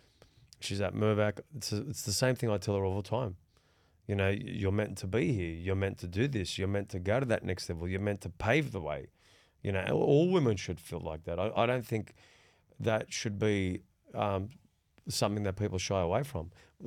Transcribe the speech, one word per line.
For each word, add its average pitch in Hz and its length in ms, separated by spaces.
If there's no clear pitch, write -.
She's 101 180
at 98 140
Mirvac. 104 460
It's, - 180
it's 120 300
the 104 100
same 127 220
thing 117 140
I 104 80
tell 101 200
her 98 80
all 95 160
the - 60
time. 110 280
You 104 80
know, 98 140
y-, 101 160
you're 95 260
meant 101 280
to 95 80
be 131 260
here. 87 180
You're 90 240
meant 98 240
to 90 80
do 104 220
this. 104 280
You're 95 120
meant 101 200
to 95 100
go 98 200
to 139 60
that 110 180
next 92 240
level. 85 200
You're 92 120
meant 101 220
to 90 80
pave 123 420
the 98 80
way. 73 280
You 101 120
know, 95 180
all, 151 120
all 151 260
women 139 260
should 92 240
feel - 220
like 80 240
that. 85 120
I, 101 180
I 110 100
don't 123 200
think 110 280
that 110 320
should 104 260
be, 98 440
um, 101 360
something 104 340
that 95 140
people 101 200
shy 95 220
away 92 240
from. 90 260